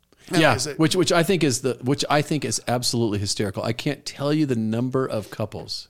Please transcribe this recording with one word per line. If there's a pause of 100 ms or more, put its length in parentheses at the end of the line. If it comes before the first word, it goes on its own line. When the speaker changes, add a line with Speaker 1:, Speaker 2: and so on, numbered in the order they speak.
(300)
Speaker 1:
Now,
Speaker 2:
Yeah,
Speaker 1:
is
it
Speaker 2:
which,
which
I
think
is
the,
which
I
think
is
absolutely
hysterical.
I
can't
tell
you
the
number
of
couples